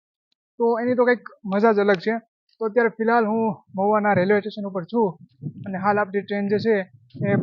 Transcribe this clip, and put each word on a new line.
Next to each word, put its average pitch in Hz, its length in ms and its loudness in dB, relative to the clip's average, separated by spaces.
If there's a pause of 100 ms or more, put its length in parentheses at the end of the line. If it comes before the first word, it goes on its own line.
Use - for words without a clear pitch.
(580)
તો 233 80 0 (160)
એની 247 180 0
તો 247 80 4
કંઈક 233 160 2 (280)
મજા 208 260 4
જ - 80 4
અલગ 196 200 2
છે. 220 100 0 (420)
તો - 100 -14
અત્યારે 226 300 -2
ફિલહાલ 226 340 2
હું 226 140 0 (320)
મહુવાના 208 420 2
રેલવે 202 220 2
સ્ટેશન 202 280 -10
ઉપર 185 220 -6
છું 220 160 2 (580)
અને 190 180 -6
હાલ 208 180 2
આપણી 202 240 -4
ટ્રેન 202 260 -4
જે 214 140 2
છે 226 100 4 (500)
એ 202 180 2